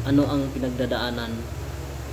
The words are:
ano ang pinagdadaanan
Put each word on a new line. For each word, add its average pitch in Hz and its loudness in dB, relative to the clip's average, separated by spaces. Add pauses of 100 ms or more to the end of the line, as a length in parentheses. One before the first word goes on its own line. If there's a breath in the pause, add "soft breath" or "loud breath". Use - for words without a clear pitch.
ano 143 6
ang 139 2
pinagdadaanan 123 0 (800)